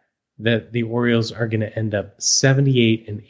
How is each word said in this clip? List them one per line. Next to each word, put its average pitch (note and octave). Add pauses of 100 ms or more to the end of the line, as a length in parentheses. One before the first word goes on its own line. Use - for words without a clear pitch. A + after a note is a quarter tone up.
(380)
that A2+
the A#2+
Orioles A#2
are B2
gonna A2
end A2
up G2
seventy-eight C3
and G#2